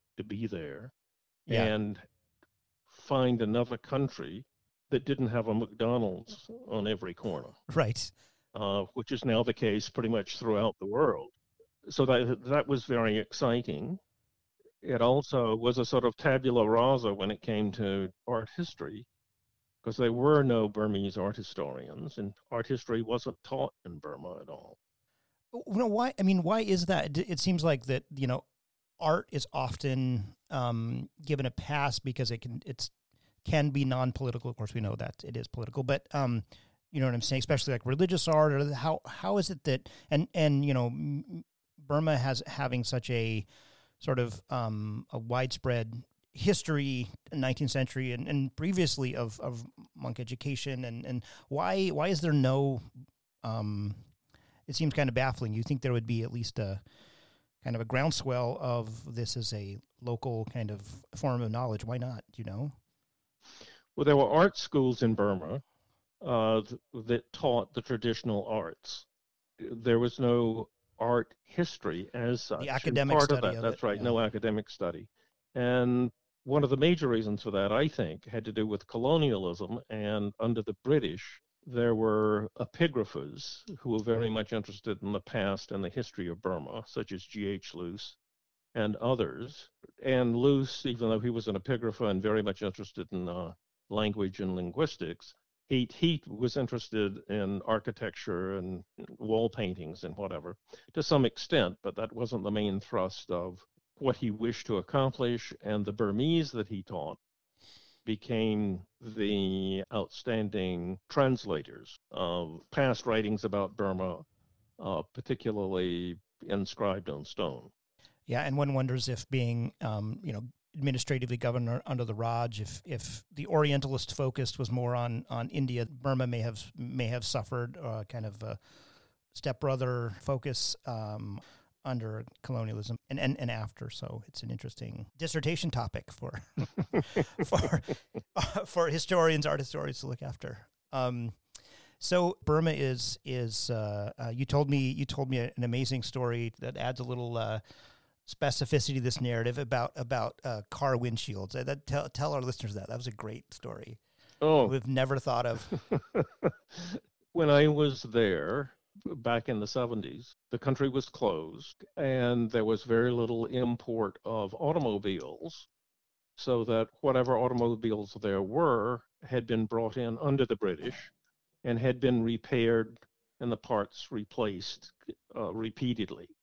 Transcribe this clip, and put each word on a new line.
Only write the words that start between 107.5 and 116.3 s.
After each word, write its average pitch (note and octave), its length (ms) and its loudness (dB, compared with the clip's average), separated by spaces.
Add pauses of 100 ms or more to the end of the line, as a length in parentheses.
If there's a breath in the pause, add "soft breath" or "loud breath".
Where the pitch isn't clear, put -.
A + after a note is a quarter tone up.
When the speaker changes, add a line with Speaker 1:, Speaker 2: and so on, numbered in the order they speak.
Speaker 1:
became G#2+ 760 0 (200)
the G2 800 0 (100)
outstanding F#2+ 1080 -2 (100)
translators G2 840 0 (160)
of E2+ 480 -2 (120)
past C3 340 2
writings A2 400 0
about G2 320 -2
Burma, F#2 420 -2 (600)
uh, F2+ 220 -2 (120)
particularly F#2 1040 -2 (300)